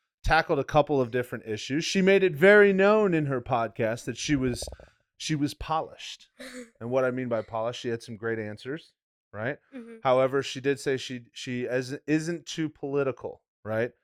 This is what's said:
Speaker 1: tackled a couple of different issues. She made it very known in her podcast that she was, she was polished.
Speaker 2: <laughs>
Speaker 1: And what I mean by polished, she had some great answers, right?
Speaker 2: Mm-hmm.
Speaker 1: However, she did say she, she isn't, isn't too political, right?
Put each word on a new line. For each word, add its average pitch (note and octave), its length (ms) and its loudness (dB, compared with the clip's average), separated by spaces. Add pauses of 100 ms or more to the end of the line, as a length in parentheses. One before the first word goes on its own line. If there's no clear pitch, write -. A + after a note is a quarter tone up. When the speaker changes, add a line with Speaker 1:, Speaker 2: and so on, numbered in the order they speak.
(240)
Speaker 1:
tackled D#3+ 340 2
a C3+ 60 -2
couple D3 360 2
of A#2+ 100 0
different A#2+ 360 -4
issues. C3 380 -4
She F#3+ 180 0
made F#3+ 220 6
it F3 100 2
very G3+ 380 8
known G3+ 400 4
in D#3 140 0
her C3+ 140 -2
podcast A#2 680 -2
that A#2 100 -8
she - 180 -2
was, B2+ 300 -2 (540)
she - 160 -4
was C#3+ 200 -2
polished. - 760 -8 (100)
Speaker 2:
<laughs> B3+ 420 -18
Speaker 1:
And A#2 100 -8
what C3 140 2
I B2+ 80 0
mean B2+ 160 -6
by A2+ 140 -2
polished, A#2 400 -6
she A#2+ 80 -4
had A#2 120 -6
some A#2 140 -14
great A2+ 240 -4
answers, A2 540 -12 (380)
right? A2+ 260 -8 (140)
Speaker 2:
Mm-hmm. A#3 300 -18
Speaker 1:
However, C3 400 4
she - 180 -8
did C#3 200 -2
say C#3 160 -2
she, B2 360 -10
she B2 340 -6
isn't, B2+ 420 -4
isn't D#3 380 -2
too D#3+ 220 -6
political, C#3 720 -4 (220)
right? A2 280 -2 (120)